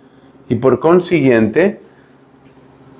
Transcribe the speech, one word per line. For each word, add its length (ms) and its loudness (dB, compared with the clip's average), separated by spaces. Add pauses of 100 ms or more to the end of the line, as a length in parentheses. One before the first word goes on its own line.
(480)
y 80 -2
por 240 0
consiguiente 1000 0 (1200)